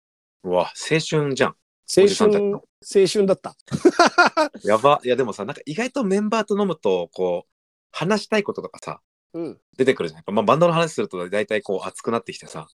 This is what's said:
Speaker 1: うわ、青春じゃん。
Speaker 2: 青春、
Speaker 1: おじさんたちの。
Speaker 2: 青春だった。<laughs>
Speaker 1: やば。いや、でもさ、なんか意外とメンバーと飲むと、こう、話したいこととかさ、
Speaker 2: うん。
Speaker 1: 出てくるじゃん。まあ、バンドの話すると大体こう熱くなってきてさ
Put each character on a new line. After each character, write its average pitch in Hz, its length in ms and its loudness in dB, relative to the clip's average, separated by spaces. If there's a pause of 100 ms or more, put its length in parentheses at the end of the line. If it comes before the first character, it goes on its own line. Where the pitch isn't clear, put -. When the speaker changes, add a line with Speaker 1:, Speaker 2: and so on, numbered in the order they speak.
(420)
Speaker 1:
う 92 60 -10
わ、 90 240 0 (180)
青 160 100 2
春 147 340 -2
じ 127 100 2
ゃ - 40 0
ん。 - 20 -4
Speaker 2:
青 - 60 -18 (300)
春、 185 180 4
Speaker 1:
お - 40 8
じ 190 60 0
さ 214 120 2
ん 208 60 4
た 202 60 2
ち 202 60 -2
の。 202 180 -4 (180)
Speaker 2:
青 196 260 2
春 202 200 2
だ 190 80 2
っ - 40 -16
た。 - 160 -14 (540)
<laughs> 330 560 0
Speaker 1:
や 104 140 4
ば。 143 260 4
い 123 40 -2
や、 120 80 2
で 131 80 0
も 101 100 -8
さ、 101 100 -6
な 131 80 -8
ん - 20 -8
か - 120 -20
意 151 80 -8
外 240 180 -4
と 277 100 -2
メ 190 160 2
ン 208 120 -2
バ 220 140 0
ー - 40 -20
と 202 100 0
飲 208 80 2
む 180 100 -2
と、 90 360 -2
こ 90 340 -2
う、 - 40 -20 (400)
話 208 320 -2
し - 60 -16
た 220 100 0
い 202 40 -2
こ 113 120 -6
と 87 80 -12
と 90 80 -10
か - 80 -20
さ、 - 240 -12 (320)
Speaker 2:
う 165 80 -8
ん。 135 180 -12 (160)
Speaker 1:
出 131 80 0
て 123 80 2
く - 100 -2
る 85 60 -4
じ 78 60 -12
ゃ - 60 -20
ん。 - 20 -20 (120)
ま 226 60 2
あ、 214 60 2
バ 135 100 4
ン 160 40 2
ド 175 60 4
の 170 60 2
話 160 220 0
す - 80 -6
る 101 60 -4
と 90 200 -8
大 101 180 -2
体 107 140 -2
こ 95 240 -6
う - 20 -6
熱 - 140 -12
く 123 100 -8
な 113 100 -2
っ - 40 -20
て - 80 -16
き - 60 -16
て 80 80 -20
さ 78 220 -14 (120)